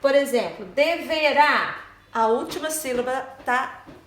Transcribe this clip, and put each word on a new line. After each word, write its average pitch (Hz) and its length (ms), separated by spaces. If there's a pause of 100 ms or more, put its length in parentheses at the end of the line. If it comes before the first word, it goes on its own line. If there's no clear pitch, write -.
Por 269 140
exemplo, 233 520
deverá, 294 1080 (360)
a 226 140
última 277 440
sílaba 254 500 (240)
tá 254 400 (220)